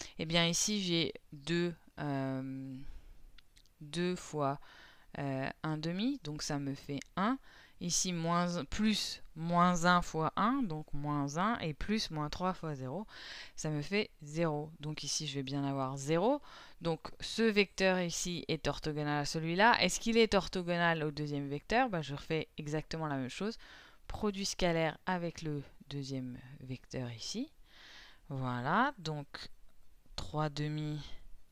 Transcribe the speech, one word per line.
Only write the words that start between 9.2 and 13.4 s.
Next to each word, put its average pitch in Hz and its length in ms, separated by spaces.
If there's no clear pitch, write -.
moins 170 520
un 180 160
fois 160 340
un, 254 260
donc 156 300
moins 143 440
un, 208 220
et 151 160
plus 214 380
moins 151 180
trois 185 240
fois 156 220
zéro, 131 320